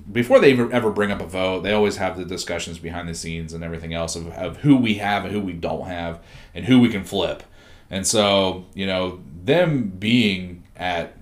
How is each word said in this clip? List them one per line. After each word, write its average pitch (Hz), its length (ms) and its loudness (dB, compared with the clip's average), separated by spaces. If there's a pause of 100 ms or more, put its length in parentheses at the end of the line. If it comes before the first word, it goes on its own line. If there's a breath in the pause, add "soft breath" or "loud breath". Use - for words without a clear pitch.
(100)
Before 120 300 4
they 147 120 8
ever, 120 200 2
ever 113 180 2
bring 101 220 0
up 95 80 -4
a 95 60 -8
vote, 92 360 -2
they 98 100 0
always 104 260 2
have 92 200 -4
the 92 60 -8
discussions 85 540 -8
behind 85 300 -10
the 82 60 -8
scenes 82 380 -10
and 82 100 -10
everything 82 320 -8
else 82 220 -4
of, 85 160 -10
of 87 260 -8
who 143 180 8
we 113 180 2
have 101 300 -2
and 92 80 -8
who 104 80 -2
we 95 120 -6
don't 82 340 -6
have 85 320 -8 (360 soft breath)
and 85 100 -10
who 123 160 6
we 120 80 6
can 101 160 -4
flip. 85 400 -4 (440 soft breath)
And 95 180 -6
so, 98 680 2
you 98 120 -4
know, 92 340 -2 (240)
them 139 400 2 (140)
being 95 680 0 (120)
at 85 460 -6